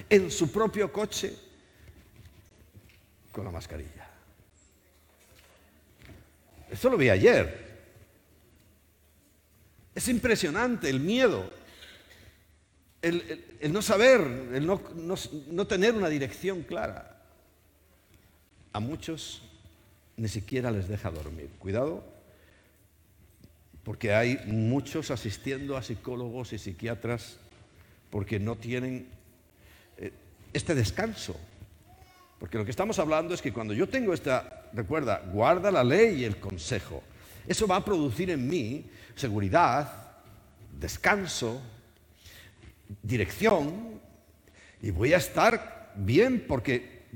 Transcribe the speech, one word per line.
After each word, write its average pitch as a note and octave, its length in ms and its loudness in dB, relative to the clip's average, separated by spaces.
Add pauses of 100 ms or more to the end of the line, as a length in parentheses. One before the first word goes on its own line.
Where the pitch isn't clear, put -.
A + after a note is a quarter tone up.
en F#3+ 220 6
su D3+ 220 0
propio G#3 400 0
coche, - 420 -4 (2000)
con G2+ 160 -10
la F#2+ 40 -8
mascarilla. D#2 600 -12 (2500)
Esto B3+ 200 2
lo A#3 80 4
vi C3 100 6
ayer. G#2 640 4 (2250)
Es - 140 -2
impresionante A3 840 2
el C3 100 2
miedo, F3 500 2 (1500)
el, E3+ 220 0
el, D#3+ 220 -12 (160)
el D3+ 120 -2
no G#3 80 0
saber, A3 400 8 (320)
el C#3+ 140 0
no, F#3+ 160 0 (120)
no, E3+ 200 -6 (340)
no F3 180 -2
tener G#3 280 4
una F#3+ 140 2
dirección D3+ 540 -4
clara. C#3 460 -8 (1700)
A G#2+ 60 -4
muchos D#3 640 -6 (760)
ni A2+ 120 -2
siquiera A#2+ 420 -2
les G2 180 -2
deja G#2 220 -4
dormir. D2+ 480 -10
Cuidado, C3 440 -4 (1800)
porque A2 300 -2
hay A#2+ 320 2
muchos B2 640 -2
asistiendo C3+ 640 -6
a B2+ 60 -8
psicólogos A#2+ 720 -8
y G#2 40 -10
psiquiatras A2+ 800 -6 (720)
porque G2+ 320 -2
no A2 160 -2
tienen, B2+ 520 -6 (920)
eh, - 120 -10 (440)
este D#3 200 -2
descanso. B2+ 640 -2 (1000)
Porque - 180 -8
lo G#2+ 80 -2
que A2+ 60 -6
estamos F#3+ 280 -2
hablando D#3+ 360 0
es - 80 -8
que B2 100 -4
cuando G#2+ 220 -6
yo F3 160 0
tengo A#3 240 0
esta, - 580 -4
recuerda, A2+ 500 -2 (100)
guarda E3+ 380 4
la D3 140 4
ley E3+ 380 6
y - 20 -2
el G#2 160 -4
consejo. G2 640 -6 (440)
Eso G#3+ 200 0
va F#3 100 4
a G3+ 80 0
producir E3+ 460 0
en C3 180 -2
mí D3 380 -4 (280)
seguridad, B2 1000 2 (640)
descanso, C#3 800 -2 (1400)
dirección, F#3+ 960 0 (800)
y G2+ 100 -4
voy G#2+ 220 2
a F3+ 60 6
estar - 760 0
bien E3+ 540 4
porque B2 560 -2 (120)